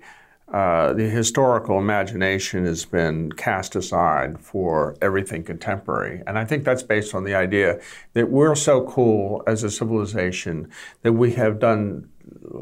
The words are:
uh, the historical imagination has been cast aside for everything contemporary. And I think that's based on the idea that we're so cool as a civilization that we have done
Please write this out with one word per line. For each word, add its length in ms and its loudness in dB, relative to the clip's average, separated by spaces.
uh, 400 2
the 160 -2
historical 680 2
imagination 840 0
has 200 -2
been 460 -2
cast 440 -4
aside 640 0
for 640 -2
everything 420 -2
contemporary. 840 -6
And 100 -4
I 80 -2
think 180 -2
that's 200 0
based 320 -2
on 80 -4
the 100 -4
idea 460 2
that 160 2
we're 240 4
so 320 2
cool 640 2
as 160 0
a 80 -2
civilization 1000 -2
that 120 4
we 200 4
have 240 0
done 500 0